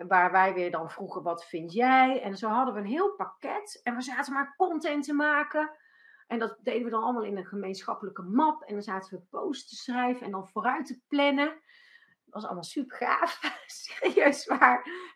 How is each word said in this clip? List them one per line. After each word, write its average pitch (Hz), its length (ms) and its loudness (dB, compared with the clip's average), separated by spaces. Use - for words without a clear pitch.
waar 180 240 6
wij 190 220 6
weer 175 160 -2
dan 160 200 -4
vroegen, 185 320 -10
"Wat 170 220 -4
vind 165 280 -8
jij?" 262 500 4
En 196 140 -6
zo 220 120 -4
hadden 240 260 2
we 208 60 -6
een 202 60 -6
heel 330 240 0
pakket. - 720 -8
En 240 120 -2
we 247 80 -6
zaten 254 300 -6
maar 277 240 -2
content 320 480 0
te 302 100 -2
maken. 302 560 2
En 233 120 -4
dat 220 220 -4
deden 240 240 -2
we 233 60 -4
dan 220 120 0
allemaal 240 220 0
in 202 120 -4
een 185 100 -6
gemeenschappelijke 190 760 -8
map. 294 400 2
En 208 120 -10
dan 202 80 -6
zaten 190 360 -8
we - 200 -14
posts 320 300 -4
te - 80 -18
schrijven 247 500 -2
en 202 40 -6
dan 196 180 -6
vooruit 254 380 0
te - 220 -10
plannen. 285 520 2
Dat - 80 -18
was 214 100 -10
allemaal 175 180 -8
super - 340 -8
gaaf. - 440 0
<laughs> - 100 -20
Serieus - 800 2
waar. 254 400 4